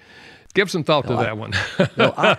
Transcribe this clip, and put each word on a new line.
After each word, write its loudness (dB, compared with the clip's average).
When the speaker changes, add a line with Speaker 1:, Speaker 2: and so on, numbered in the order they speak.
Speaker 1:
Give 0
some -2
thought 2
Speaker 2:
No, -4
Speaker 1:
to 0
Speaker 2:
I, 0
Speaker 1:
that -4
one. -12
<laughs> -2
Speaker 2:
no, 2
I, 2